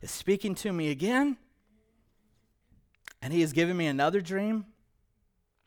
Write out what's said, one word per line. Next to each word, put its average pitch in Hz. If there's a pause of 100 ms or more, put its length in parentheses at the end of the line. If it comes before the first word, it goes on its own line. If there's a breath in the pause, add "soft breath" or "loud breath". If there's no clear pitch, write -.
is -
speaking 196
to 202
me 160
again, 240 (1800)
and 127
he 170
has 156
given 170
me 170
another 147
dream 202 (1000)